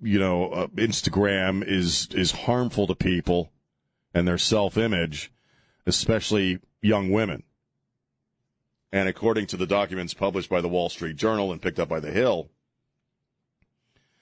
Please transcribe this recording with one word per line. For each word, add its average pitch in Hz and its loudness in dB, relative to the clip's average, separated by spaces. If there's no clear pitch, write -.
you 101 2
know, 90 2
uh, 87 -2
Instagram 98 0
is, 90 0
is 90 0
harmful 120 0
to 92 0
people 87 0
and 87 2
their 87 2
self-image, 101 0
especially 95 0
young 101 2
women. 101 0
And 98 2
according 107 0
to 95 -8
the 90 -2
documents 92 -2
published 95 -2
by 90 2
the 87 0
Wall 87 0
Street 80 -8
Journal 101 0
and 82 -10
picked 90 -4
up 80 -2
by 80 -4
The 76 -8
Hill, 92 0